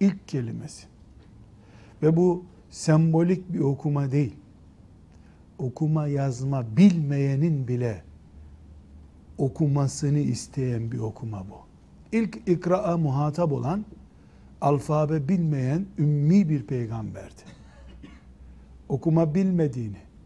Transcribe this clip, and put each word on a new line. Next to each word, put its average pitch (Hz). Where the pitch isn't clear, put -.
ilk 196
kelimesi. 113
Ve 160
bu 180
sembolik 165
bir 165
okuma 143
değil. 139
Okuma 151
yazma 135
bilmeyenin 143
bile 120
okumasını 143
isteyen 123
bir 120
okuma 107
bu. -
İlk 220
ikra'a 175
muhatap 151
olan 143
alfabe 147
bilmeyen 156
ümmi 151
bir 147
peygamberdi. 110
Okuma 156
bilmediğini, 151